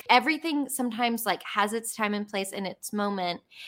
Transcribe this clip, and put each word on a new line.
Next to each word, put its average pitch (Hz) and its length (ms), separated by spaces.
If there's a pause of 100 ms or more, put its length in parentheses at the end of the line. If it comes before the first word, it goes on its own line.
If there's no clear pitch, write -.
everything 285 580
sometimes, 233 580
like, 180 180
has 208 300
its 226 200
time 208 220
and 208 120
place 196 260
and 196 120
its - 260
moment. 196 500 (260)